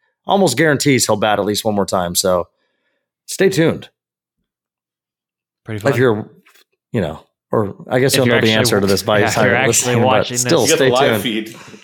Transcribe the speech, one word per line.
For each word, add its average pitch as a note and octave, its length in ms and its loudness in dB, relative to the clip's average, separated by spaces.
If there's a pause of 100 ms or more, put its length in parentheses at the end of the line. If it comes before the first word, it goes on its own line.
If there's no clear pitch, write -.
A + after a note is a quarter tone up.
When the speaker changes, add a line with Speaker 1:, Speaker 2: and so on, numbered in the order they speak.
(280)
Speaker 1:
almost F#3+ 300 2
guarantees C#3+ 500 2
he'll A2 80 0
bat G#2 240 0
at G2 60 0
least G#2 180 -4
one G#2+ 120 -2
more G2 100 0
time, F2+ 280 -4
so F2+ 360 -2 (760)
stay - 220 0
tuned. E3 400 -2 (1800)
Speaker 2:
Pretty A2 160 -10
fun. G#2+ 140 -2
Speaker 1:
If - 40 -4
you're, A2 320 0 (640)
you A#2+ 80 -2
know, D#2+ 260 -6 (280)
or G#2 360 -4
I B2+ 100 0
guess C3 160 0
Speaker 2:
If - 20 0
Speaker 1:
you'll C3+ 100 2
Speaker 2:
you're A#2+ 80 2
Speaker 1:
know A2+ 60 2
the A2+ 60 2
Speaker 2:
actually A2 120 2
Speaker 1:
answer G#2+ 220 0
to G2 60 0
this G2 140 0
by G#2+ 180 0
Speaker 2:
yeah, G#2+ 100 2
if G#2+ 80 -2
you're A2 60 2
Speaker 1:
time - 20 2
you're A#2 100 2
Speaker 2:
actually B2+ 140 0
Speaker 1:
listening, A#2+ 320 0
but B2 60 2
Speaker 2:
watching B2+ 260 0
this. A#2+ 80 -4
Speaker 1:
still B2+ 220 2
Speaker 3:
You G#2 40 0
get D#3+ 80 2
Speaker 1:
stay C3+ 140 2
Speaker 3:
the A#2+ 40 2
live B2 300 2
Speaker 1:
tuned. A2 280 -6
Speaker 3:
feed. - 60 -20 (260)